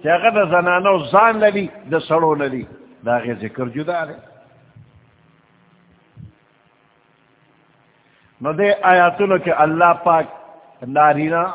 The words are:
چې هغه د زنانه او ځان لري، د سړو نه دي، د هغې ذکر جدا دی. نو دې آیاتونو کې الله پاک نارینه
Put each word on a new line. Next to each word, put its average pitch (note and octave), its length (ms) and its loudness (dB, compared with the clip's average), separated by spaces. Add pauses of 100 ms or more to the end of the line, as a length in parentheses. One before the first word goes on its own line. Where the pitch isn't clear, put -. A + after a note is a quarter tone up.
چې D3 140 -6
هغه G3 220 0
د - 20 2 (140)
زنانه F3+ 360 0
او F#3+ 100 2 (120)
ځان A3 220 4 (100)
لري، G3+ 240 0 (240)
د - 20 -2 (140)
سړو D#3+ 240 0 (100)
نه C#3 60 -2
دي، B2+ 160 -8 (400)
د A2 40 -6
هغې A#2+ 260 -2 (100)
ذکر B2 220 -8 (100)
جدا D#3+ 300 -6
دی. D3 120 -18 (4000)
نو C#3 120 -4
دې G3+ 160 0 (220)
آیاتونو F3+ 460 2
کې F3 140 -4 (140)
الله E3 280 2
پاک E3 320 0 (720)
نارینه D3+ 460 2 (120)